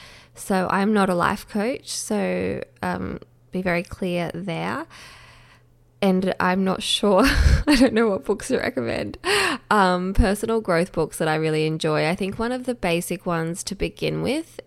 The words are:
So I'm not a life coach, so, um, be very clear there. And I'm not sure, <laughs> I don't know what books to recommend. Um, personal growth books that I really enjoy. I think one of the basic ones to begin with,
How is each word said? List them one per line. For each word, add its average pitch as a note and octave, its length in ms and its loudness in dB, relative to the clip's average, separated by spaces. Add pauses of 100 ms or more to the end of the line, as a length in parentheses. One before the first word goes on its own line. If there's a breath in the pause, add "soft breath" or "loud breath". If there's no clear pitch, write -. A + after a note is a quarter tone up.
(360 loud breath)
So F#3 340 0
I'm G3 240 2
not G3 160 4
a F3+ 60 0
life F3 320 0
coach, A3+ 420 -4
so, F#3 720 -2 (220)
um, F3+ 360 -6 (320)
be F#3 100 -4
very F3 220 0
clear F3 500 -4
there. F3 520 -6 (1160 loud breath)
And F#3 380 2
I'm F#3 240 2
not F#3 180 -2
sure, G3+ 440 2
<laughs> - 420 4
I C#4+ 80 6
don't A#3+ 180 6
know A3+ 160 4
what F#3+ 140 -2
books - 260 -2
to B3+ 80 2
recommend. - 600 -4 (520 loud breath)
Um, F#3 440 2
personal G#3+ 480 2
growth F3+ 320 0
books D#3+ 240 -2
that E3 100 0
I D#3 80 2
really D#3 300 0
enjoy. D#3 420 0
I E3+ 80 0
think G3 240 -6
one A#3 140 -2
of B3+ 120 -8
the B3 100 -4
basic F3 500 -4
ones E3+ 400 -4
to G3 100 -8
begin D#3 460 -4
with, C4 460 -4